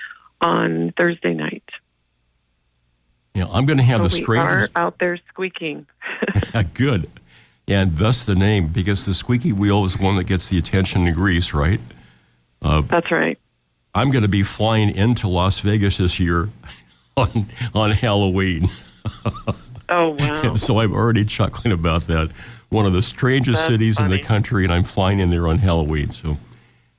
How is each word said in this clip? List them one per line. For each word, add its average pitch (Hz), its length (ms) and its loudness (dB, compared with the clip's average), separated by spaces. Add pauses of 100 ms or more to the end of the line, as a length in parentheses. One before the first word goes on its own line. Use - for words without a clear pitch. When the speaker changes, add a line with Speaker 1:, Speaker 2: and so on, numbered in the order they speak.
(400)
Speaker 1:
on 170 560 0
Thursday 175 380 -2
night. 156 300 -8 (1700)
Speaker 2:
Yeah, 92 180 -2
I'm 123 140 0
gonna 139 180 4
have 120 200 4
Speaker 1:
So 90 40 2
Speaker 2:
the 87 80 0
Speaker 1:
we - 80 -4
Speaker 2:
strangest 180 520 0
Speaker 1:
are 170 60 0
out 175 160 -4
there 175 200 -2 (100)
squeaking. 160 600 -10 (300)
<laughs> - 280 -2
Speaker 2:
<laughs> 104 280 -4
Good. 120 360 -2 (580)
And 95 300 2
thus 110 260 0
the 101 120 0
name, 98 320 2
because 95 380 -2
the 98 80 -2
squeaky 123 380 0
wheel 101 340 2
is 90 120 -2
one 95 200 2
that 90 80 -2
gets 92 240 -2
the 92 80 0
attention 92 500 0
and 82 80 0
grease, 85 360 0
right? 76 300 0 (800)
Uh, 76 200 2
Speaker 1:
That's 170 300 0
right. 160 260 -2 (560)
Speaker 2:
I'm 120 160 2
gonna 117 180 2
be 98 160 2
flying 107 460 2
into 104 380 0
Las 90 320 0
Vegas 101 380 2
this 90 220 0
year 85 300 0 (340)
<laughs> - 340 -12
on, 117 300 0 (260)
on 107 180 2
Halloween. 95 800 0 (340)
<laughs> - 460 -6 (380)
Speaker 1:
Oh, 170 200 2
wow. 147 320 -2
Speaker 2:
<laughs> - 20 0
And 107 160 0
so 107 200 0
I'm 104 140 2
already 107 320 2
chuckling - 460 -2
about 82 360 0
that. 80 240 0 (380)
One 107 160 2
of 92 80 2
the 92 80 2
strangest 127 580 0
Speaker 1:
That's 160 120 0
Speaker 2:
cities 110 280 2
in 104 100 0
the 95 80 2
Speaker 1:
funny. 95 60 -4
Speaker 2:
country, 104 400 0
and 87 100 2
I'm 87 100 2
flying 98 360 0
in 90 100 2
there 85 180 2
on 80 120 2
Halloween. 78 520 0
So, 76 260 -6 (600)